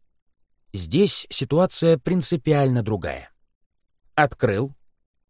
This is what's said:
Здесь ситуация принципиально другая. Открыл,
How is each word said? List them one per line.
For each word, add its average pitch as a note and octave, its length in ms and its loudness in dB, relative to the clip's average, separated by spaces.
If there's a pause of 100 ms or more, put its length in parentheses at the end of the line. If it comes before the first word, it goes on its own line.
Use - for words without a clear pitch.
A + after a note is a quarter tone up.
(720)
Здесь F#2+ 560 0
ситуация E3 680 0
принципиально C#3+ 840 0
другая. E2 480 -6 (840)
Открыл, C3+ 600 0 (540)